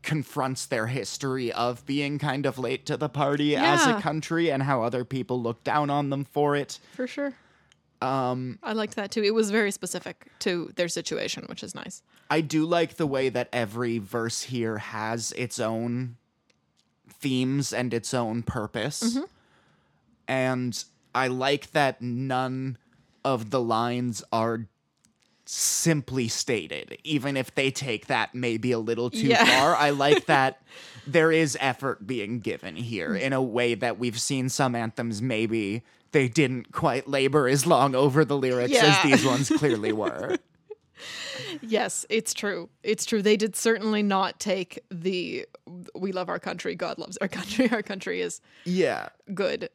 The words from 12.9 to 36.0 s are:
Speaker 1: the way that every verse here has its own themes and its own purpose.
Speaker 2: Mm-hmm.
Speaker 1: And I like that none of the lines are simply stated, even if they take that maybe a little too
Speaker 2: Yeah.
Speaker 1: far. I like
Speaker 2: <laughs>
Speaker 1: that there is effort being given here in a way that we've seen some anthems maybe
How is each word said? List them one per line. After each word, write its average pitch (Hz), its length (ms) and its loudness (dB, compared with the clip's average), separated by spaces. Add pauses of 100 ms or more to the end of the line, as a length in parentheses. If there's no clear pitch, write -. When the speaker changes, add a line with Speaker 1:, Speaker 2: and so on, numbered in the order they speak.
Speaker 1:
the 160 100 0
way 135 220 2
that 123 220 -2
every 117 460 -2
verse 113 460 -4
here 113 340 -4
has 110 560 -6
its - 260 -6
own 120 580 -2 (920)
themes 131 640 0
and 123 200 -2
its 117 200 -2
own 117 300 -2
purpose. 110 580 -4 (140)
Speaker 2:
Mm-hmm. 285 80 -2 (1040)
Speaker 1:
And 127 560 -2 (320)
I 127 120 2
like 131 440 -2
that 135 300 2
none 127 760 -4 (460)
of 117 280 0
the 131 100 2
lines 120 600 0 (120)
are 113 340 0 (800)
simply 135 840 0
stated, 85 760 -4
even 139 320 -2
if 131 180 -4
they 135 160 2
take 127 380 -6
that 117 260 0
maybe 123 380 -2
a 117 80 2
little 117 300 -2
too - 180 -2
Speaker 2:
Yeah. 233 180 6
Speaker 1:
far. 151 300 6
I 147 140 4
like 143 360 4
Speaker 2:
<laughs> - 20 -4
Speaker 1:
that 135 340 4 (440)
there 160 260 6
is 160 280 4
effort 131 480 -2
being 117 320 -4
given 92 360 -6
here 104 400 -4
in 135 180 0
a 131 80 2
way 120 340 2
that 107 240 -2
we've 117 200 -2
seen 131 300 -2
some 127 260 2
anthems 117 460 -4
maybe 113 640 0 (300)